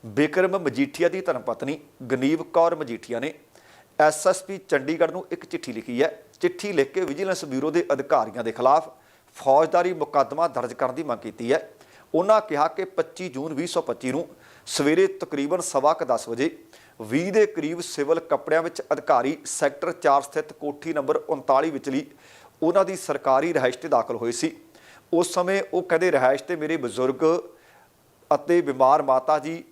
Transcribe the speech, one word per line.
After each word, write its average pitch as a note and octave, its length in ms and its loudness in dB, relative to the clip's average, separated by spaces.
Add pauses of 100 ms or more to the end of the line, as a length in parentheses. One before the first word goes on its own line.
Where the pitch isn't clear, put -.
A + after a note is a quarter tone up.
ਬਿਕਰਮ D3+ 540 2
ਮਜੀਠੀਆ C#3+ 500 0
ਦੀ F#3 120 -2
ਧਰਮ D#3+ 220 -2
ਪਤਨੀ C#3 360 -6 (320)
ਗਨੀਵ C#3 320 0
ਕੌਰ E3+ 320 2
ਮਜੀਠੀਆ A#2+ 460 -8
ਨੇ D3+ 120 -6 (680)
ਐਸ D3+ 280 4
ਐਸ F#3 160 2
ਪੀ G3 160 -10
ਚੰਡੀਗੜ੍ਹ D#3+ 540 0
ਨੂੰ F#3 180 -8
ਇੱਕ - 140 -8
ਚਿੱਠੀ E3+ 280 -10
ਲਿਖੀ A#2+ 300 -4
ਹੈ। - 80 2 (300)
ਚਿੱਠੀ F3+ 320 -2
ਲਿਖ C#3 200 2
ਕੇ F#3+ 80 -4
ਵਿਜੀਲੈਂਸ F3 440 -4
ਬਿਊਰੋ C#3 260 -4
ਦੇ E3+ 220 0
ਅਧਿਕਾਰੀਆਂ B2 520 0
ਦੇ A2+ 80 -4
ਖਿਲਾਫ D3 360 4 (480)
ਫੌਜਦਾਰੀ D#3+ 580 4
ਮੁਕੱਦਮਾ D3 540 0
ਦਰਜ A#2+ 240 -4
ਕਰਨ B2+ 220 -2
ਦੀ D#3 80 -8
ਮੰਗ B2 160 -4
ਕੀਤੀ A#2 340 -4
ਹੈ। - 160 0 (460)
ਉਹਨਾਂ G#3 260 6
ਕਿਹਾ D#3 280 0
ਕਿ F#3 180 -6
ਪੱਚੀ F3 420 -6
ਜੂਨ C#3+ 260 -6
ਵੀਹ D#3 120 -4
ਸੌ E3+ 160 -2
ਪੱਚੀ B2+ 300 -6
ਨੂੰ D#3+ 140 -4 (400)
ਸਵੇਰੇ D#3+ 400 2 (100)
ਤਕਰੀਬਨ D3+ 460 -4
ਸਵਾ D3 300 2
ਕੁ E3 120 -2
ਦਸ A#2+ 240 -2
ਵਜੇ B2 220 -2 (500)
ਵੀਹ D3 320 -2
ਦੇ G#3+ 140 6
ਕਰੀਬ E3+ 340 -6
ਸਿਵਲ D#3+ 400 -2
ਕੱਪੜਿਆਂ D#3 420 0
ਵਿੱਚ E3 200 -8
ਅਧਿਕਾਰੀ C#3 540 0 (100)
ਸੈਕਟਰ - 480 -4
ਚਾਰ C#3 280 2
ਸਥਿਤ D3+ 300 -8
ਕੋਠੀ D3 400 -8
ਨੰਬਰ D3+ 260 0
ਉਨਤਾਲੀ C#3+ 520 2
ਵਿਚਲੀ C#3 340 -4 (580)
ਉਹਨਾਂ F3+ 220 4
ਦੀ F#3 140 -6
ਸਰਕਾਰੀ C#3 560 0
ਰਿਹਾਇਸ਼ B2+ 240 0
'ਤੇ D#3+ 100 -12
ਦਾਖਲ A#2+ 280 0
ਹੋਏ A#2 160 -2
ਸੀ। D#3 180 -2 (600)
ਉਸ E3+ 220 2
ਸਮੇਂ F#3+ 300 0
ਉਹ F3+ 180 -2
ਕਹਿੰਦੇ F3 300 2
ਰਿਹਾਇਸ਼ C3+ 300 2
'ਤੇ F3 140 -6
ਮੇਰੇ D3+ 200 -4
ਬਜ਼ੁਰਗ C3 480 -2 (1040)
ਅਤੇ D#3 320 4
ਬਿਮਾਰ C#3 400 4
ਮਾਤਾ C3+ 360 2
ਜੀ E3 340 -8